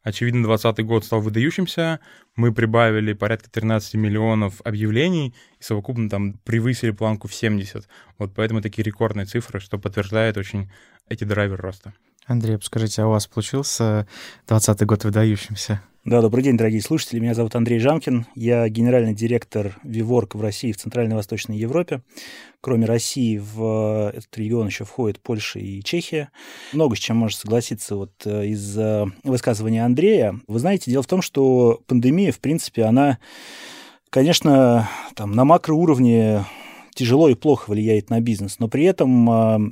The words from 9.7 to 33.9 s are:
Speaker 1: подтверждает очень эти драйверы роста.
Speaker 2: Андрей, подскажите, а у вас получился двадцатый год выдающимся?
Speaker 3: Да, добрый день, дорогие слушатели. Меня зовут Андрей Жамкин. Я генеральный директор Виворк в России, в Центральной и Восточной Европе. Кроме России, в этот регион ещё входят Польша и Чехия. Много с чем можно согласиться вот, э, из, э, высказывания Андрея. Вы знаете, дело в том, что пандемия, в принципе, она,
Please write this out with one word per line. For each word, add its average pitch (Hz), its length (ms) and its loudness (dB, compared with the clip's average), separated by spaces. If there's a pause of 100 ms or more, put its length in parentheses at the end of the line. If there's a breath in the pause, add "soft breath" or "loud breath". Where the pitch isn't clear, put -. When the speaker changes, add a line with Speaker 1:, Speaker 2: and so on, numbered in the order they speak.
Speaker 1:
подтверждает 104 600 -2
очень 98 320 -6 (400 soft breath)
эти 117 140 -6
драйверы 101 360 -2
роста. 95 320 -12 (340)
Speaker 2:
Андрей, 113 300 0
подскажите, 110 460 -4
а 110 40 2
у 110 40 4
вас 107 160 2
получился 110 800 -2 (400 loud breath)
двадцатый 107 380 2
год 104 180 2
выдающимся? 107 800 0 (240)
Speaker 3:
Да, 117 160 4
добрый 113 200 2
день, 135 140 4
дорогие 110 240 0
слушатели. 131 400 -4
Меня 117 140 0
зовут 113 200 -2
Андрей 117 260 0
Жамкин. 123 440 0 (100)
Я 117 360 2
генеральный 117 440 2
директор 110 680 -4
Виворк 113 520 -2
в 107 60 -8
России, 107 320 -4
в - 60 -10
Центральной 113 340 -4
и 110 40 -2
Восточной 107 420 -6
Европе. 135 420 -4 (640 loud breath)
Кроме 113 240 2
России, 117 500 0
в 107 800 -2
этот - 240 -16
регион 110 300 -2
ещё - 180 -8
входят 107 340 -4
Польша 107 380 -6
и 98 240 -10
Чехия. 160 480 -6 (420 loud breath)
Много 139 240 2
с - 20 -8
чем 113 200 -2
можно 113 180 0
согласиться 110 580 -4
вот, 98 180 -8 (120)
э, 104 220 -4
из, 101 320 -6
э, 107 260 0 (180)
высказывания 113 640 -2
Андрея. 123 640 2
Вы 110 120 -2
знаете, 180 300 -2
дело 131 120 0
в - 40 -8
том, 185 140 0
что 127 640 2
пандемия, 135 460 2
в - 60 -12
принципе, 131 460 -2
она, 131 340 4 (880 loud breath)